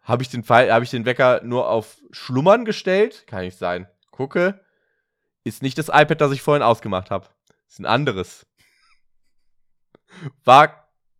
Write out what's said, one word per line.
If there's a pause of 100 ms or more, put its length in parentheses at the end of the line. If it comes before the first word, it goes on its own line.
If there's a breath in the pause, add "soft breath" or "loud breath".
„Hab
ich
den
Fall,
hab
ich
den
Wecker
nur
auf (140)
Schlummern
gestellt?“
Kann
nicht
sein. (240)
Gucke, (840)
ist
nicht
das
iPad,
das
ich
vorhin
ausgemacht
hab. (340)
Ist
ein
anderes. (2000 loud breath)
War (320)